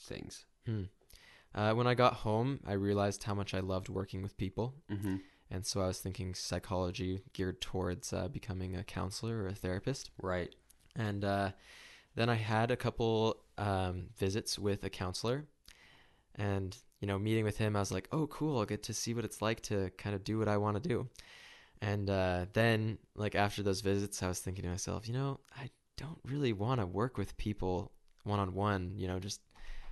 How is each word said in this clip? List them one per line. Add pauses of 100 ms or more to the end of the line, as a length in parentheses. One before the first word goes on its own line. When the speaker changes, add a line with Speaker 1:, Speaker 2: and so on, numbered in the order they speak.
Speaker 1:
things? (220)
Speaker 2:
Hmm. (720)
Uh,
when
I
got
home,
I
realized
how
much
I
loved
working
with
people. (160)
Speaker 1:
Mm-hmm. (340)
Speaker 2:
And
so
I
was
thinking
psychology (100)
geared
towards,
uh,
becoming
a
counselor
or
a
therapist. (100)
Speaker 1:
Right. (440)
Speaker 2:
And,
uh, (640)
then
I
had
a
couple, (160)
um,
visits
with
a
counselor. (880)
And, (240)
you
know,
meeting
with
him,
I
was
like,
"Oh,
cool,
I'll
get
to
see
what
it's
like
to
kind
of
do
what
I
wanna
do." (720)
And,
uh,
then, (180)
like,
after
those
visits,
I
was
thinking
to
myself,
"You
know, (160)
I (260)
don't
really
wanna
work
with
people (300)
one-on-one,
you
know,
just (520)